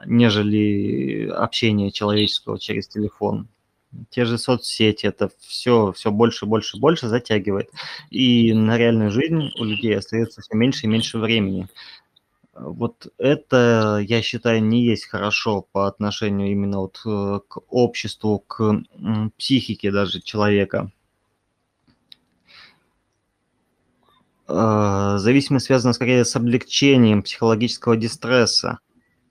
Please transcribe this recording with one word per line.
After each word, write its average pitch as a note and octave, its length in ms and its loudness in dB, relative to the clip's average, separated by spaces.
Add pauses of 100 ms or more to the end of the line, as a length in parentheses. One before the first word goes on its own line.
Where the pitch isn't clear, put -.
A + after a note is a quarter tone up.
нежели G#2+ 1200 0
общения G2+ 640 0
человеческого G#2 680 -2
через G#2 300 -8
телефон. G#2 580 -6 (640)
Те B2 140 -2
же A#2 140 -2
соцсети, A2 680 0
это - 220 -2 (100)
всё, A2+ 540 0
всё - 180 -4
больше, A2+ 360 0
больше, G#2+ 320 -2
больше D3 300 0
затягивает. G#2 600 -2 (420)
И A#2 420 4
на A2 240 2
реальную A2+ 340 2
жизнь D3+ 480 -2
у A2+ 60 -6
людей G#2+ 320 -2
остаётся A2 440 -6
всё - 160 -8
меньше B2 300 0
и - 20 0
меньше A2+ 300 -2
времени. G2 480 -2 (880)
Вот F#2 500 -8 (100)
это, A#2+ 800 2 (100)
я A#2 140 0
считаю, A2+ 420 0
не A#2 220 2
есть A2 220 0
хорошо G#2 680 -4
по G2 140 0
отношению G2+ 640 -4
именно G2+ 280 -4
вот, F#2+ 260 -10
э, G2+ 400 -4
к - 140 -18 (100)
обществу, A2 680 0
к, - 220 -8 (360)
м, G#2+ 400 -4
психике A2 540 -2
даже F#2 300 -2
человека. G2+ 680 -2 (3500)
Э, G2+ 720 2
зависимость B2+ 500 2
связана B2 260 2
скорее B2 320 2
с - 100 -4
облегчением A#2+ 880 4
психологического A2+ 720 0
дистресса. A2+ 840 0 (520)